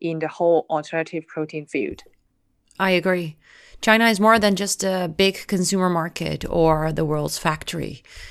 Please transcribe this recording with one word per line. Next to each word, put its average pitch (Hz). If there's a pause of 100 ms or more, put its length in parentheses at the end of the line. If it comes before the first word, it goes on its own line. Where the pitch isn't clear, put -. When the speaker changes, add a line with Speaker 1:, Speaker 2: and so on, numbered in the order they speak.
Speaker 1:
in 165
the 156
whole 170
alternative 160
protein 156
field. - (760)
Speaker 2:
I 190
agree. 175 (440)
China 220
is 220
more 220
than 202
just 196
a 190
big 190
consumer 185
market 165
or 160
the 160
world's 147
factory. 151 (280)